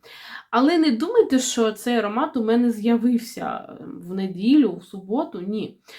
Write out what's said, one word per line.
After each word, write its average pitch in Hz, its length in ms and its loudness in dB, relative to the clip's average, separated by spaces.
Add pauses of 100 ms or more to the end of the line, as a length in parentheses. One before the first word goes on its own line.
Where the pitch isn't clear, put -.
(500)
Але 285 280 4
не 320 120 4
думайте, 285 480 2
що 226 340 0
цей 240 240 -4
аромат 226 400 -2
у 226 80 0
мене 233 260 4
з'явився, 226 1000 -2
е, - 160 -18 (240)
в 185 60 -10
неділю, 190 600 2
в - 80 -16
суботу. 202 560 -6
Ні. 202 380 -8 (200)